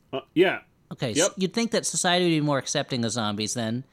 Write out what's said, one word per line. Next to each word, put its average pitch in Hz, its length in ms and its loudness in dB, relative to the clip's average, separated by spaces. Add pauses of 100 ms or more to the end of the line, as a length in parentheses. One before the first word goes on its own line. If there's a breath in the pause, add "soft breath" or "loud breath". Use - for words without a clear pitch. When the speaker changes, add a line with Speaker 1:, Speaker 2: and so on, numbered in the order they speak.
(120)
Speaker 1:
Uh, 135 80 -4 (140)
yeah. 156 260 4 (320)
Speaker 2:
Okay, 135 200 -4
Speaker 1:
Yep. 156 140 2
Speaker 2:
so - 100 -2
you'd 185 160 -2
think 233 200 -2
that 180 120 0
society 180 420 0
would 170 40 4
be 160 100 4
more 147 180 2
accepting 127 460 -2
of 110 60 0
zombies 107 440 -2
then 117 380 -4